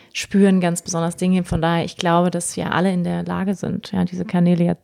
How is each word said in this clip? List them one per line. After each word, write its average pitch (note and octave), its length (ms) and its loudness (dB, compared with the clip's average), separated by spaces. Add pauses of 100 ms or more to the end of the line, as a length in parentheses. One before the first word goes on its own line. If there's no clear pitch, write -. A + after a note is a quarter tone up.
(120)
spüren G3 480 2
ganz E3+ 220 -2
besonders E3 340 -4
Dinge. F#3 260 2
Von F3 180 -4
daher, E3+ 240 0
ich - 120 -8
glaube, F3 340 2
dass - 260 -6
wir E3+ 160 -4
alle F#3 200 2
in F3+ 100 0
der F3 220 -2
Lage F3+ 320 -2
sind, - 340 -6
ja, F#3 140 0
diese F3+ 200 -4
Kanäle F3 400 2
ja F3 200 0